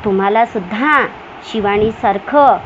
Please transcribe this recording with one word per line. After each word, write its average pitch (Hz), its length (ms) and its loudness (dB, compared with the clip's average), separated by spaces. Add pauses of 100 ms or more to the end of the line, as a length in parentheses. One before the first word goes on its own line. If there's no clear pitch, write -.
तुम्हाला 202 400 2
सुद्धा 233 600 -2 (460)
शिवानीसारखं 214 1160 2